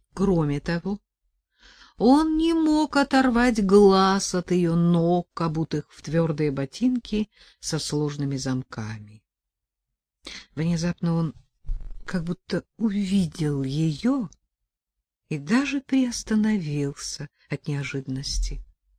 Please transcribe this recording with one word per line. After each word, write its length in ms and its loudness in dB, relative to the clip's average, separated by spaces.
Кроме 460 0
того, 380 -4
он 380 4
не 160 2
мог 440 2
оторвать 680 2
глаз 680 6
от 160 -2
ее 240 2
ног, 540 2
обутых 520 -4
в 100 -20
твердые 480 0
ботинки 800 -2
со 180 -4
сложными 580 -4
замками. 880 -8
Внезапно 600 -2
он 200 -2
как 200 -6
будто 400 -6
увидел 840 -2
ее 680 -2
и 100 -4
даже 420 -2
приостановился 1500 -2
от 180 -8
неожиданности. 1000 -6